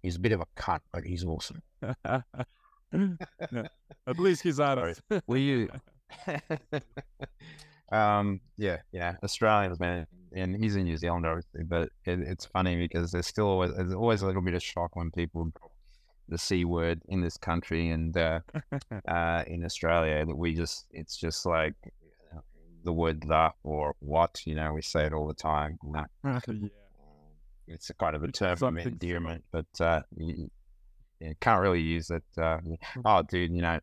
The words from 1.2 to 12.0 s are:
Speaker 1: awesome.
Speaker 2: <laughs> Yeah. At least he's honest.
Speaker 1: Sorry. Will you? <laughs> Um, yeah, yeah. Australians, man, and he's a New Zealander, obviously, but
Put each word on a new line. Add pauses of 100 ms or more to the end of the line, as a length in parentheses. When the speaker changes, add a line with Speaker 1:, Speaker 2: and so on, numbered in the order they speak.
Speaker 1:
awesome. (200)
Speaker 2:
<laughs> (880)
Yeah. (440)
At
least
he's
honest.
Speaker 1:
Sorry.
Will
you?
<laughs> (1080)
Um, (160)
yeah, (140)
yeah. (100)
Australians,
man, (280)
and
he's
a
New
Zealander,
obviously,
but (160)